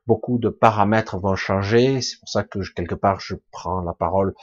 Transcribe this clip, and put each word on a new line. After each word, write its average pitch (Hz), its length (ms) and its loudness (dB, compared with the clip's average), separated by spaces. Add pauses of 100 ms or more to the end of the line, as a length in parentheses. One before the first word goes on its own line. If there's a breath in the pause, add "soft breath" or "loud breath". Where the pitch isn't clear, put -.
beaucoup 117 320 0
de 110 100 0
paramètres 107 720 2
vont 95 180 0
changer. 117 640 2
C'est - 200 -8
pour - 100 -20
ça 104 140 0
que - 180 -6
je, 90 100 -10
quelque 87 220 -6
part, 98 260 0
je - 140 -10 (160)
prends 90 320 -6
la 85 100 -4
parole 92 500 0